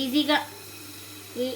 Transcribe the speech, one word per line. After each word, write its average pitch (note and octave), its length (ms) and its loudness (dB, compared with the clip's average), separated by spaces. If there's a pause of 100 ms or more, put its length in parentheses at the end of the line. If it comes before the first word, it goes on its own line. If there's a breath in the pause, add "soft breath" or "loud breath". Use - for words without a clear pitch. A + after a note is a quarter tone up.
ఈజీగా C#4+ 380 6 (1040)
ఈ B3+ 120 2